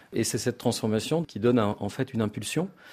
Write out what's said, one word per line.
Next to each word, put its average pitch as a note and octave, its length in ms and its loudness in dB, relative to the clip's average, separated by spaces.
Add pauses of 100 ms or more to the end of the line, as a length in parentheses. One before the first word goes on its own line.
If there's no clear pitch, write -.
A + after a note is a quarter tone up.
(120)
et A2+ 140 0
c'est - 120 -2
cette A#2 200 -2
transformation A2+ 640 0
qui - 160 -10
donne A#2+ 180 4
un, G#2 220 2
en G#2 80 -4
fait C3 260 -4
une A2+ 80 0
impulsion, A2 460 -2 (260)